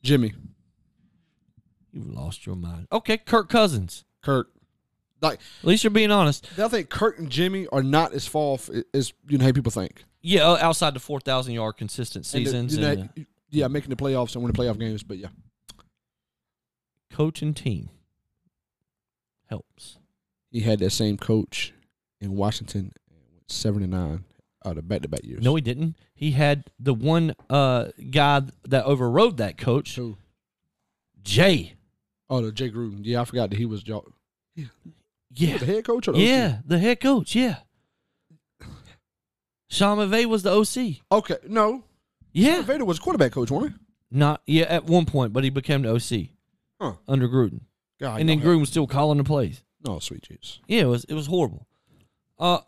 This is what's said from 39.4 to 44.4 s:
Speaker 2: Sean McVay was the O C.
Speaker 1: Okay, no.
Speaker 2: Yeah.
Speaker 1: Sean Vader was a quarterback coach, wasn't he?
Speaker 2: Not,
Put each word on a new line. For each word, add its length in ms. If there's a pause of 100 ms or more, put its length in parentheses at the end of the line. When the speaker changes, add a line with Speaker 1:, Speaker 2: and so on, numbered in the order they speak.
Speaker 2:
Sean 280
McVay 280
was 180
the 80
O 120
C. 380 (100)
Speaker 1:
Okay, 260 (100)
no. 360 (500)
Speaker 2:
Yeah. 220
Speaker 1:
Sean 100
Vader 200
was 120
a 40
quarterback 300
coach, 200
wasn't 220
he? 60 (380)
Speaker 2:
Not, 280